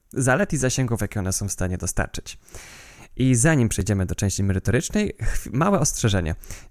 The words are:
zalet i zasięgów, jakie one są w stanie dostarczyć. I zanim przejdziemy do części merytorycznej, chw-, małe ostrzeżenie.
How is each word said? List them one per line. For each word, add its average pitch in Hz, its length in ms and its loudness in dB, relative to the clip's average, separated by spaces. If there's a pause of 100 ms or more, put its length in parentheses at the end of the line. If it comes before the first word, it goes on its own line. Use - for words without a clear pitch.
(140)
zalet 135 400 2
i 151 40 0
zasięgów, 127 440 0
jakie 104 180 -4
one 95 140 -2
są 101 140 -4
w - 40 -4
stanie 90 260 -2
dostarczyć. - 600 -4 (800)
I 131 180 4
zanim 127 340 4
przejdziemy 95 360 0
do 90 100 -4
części 101 280 0
merytorycznej, 104 800 0
chw-, - 320 0
małe 175 260 2
ostrzeżenie. 98 560 0 (360)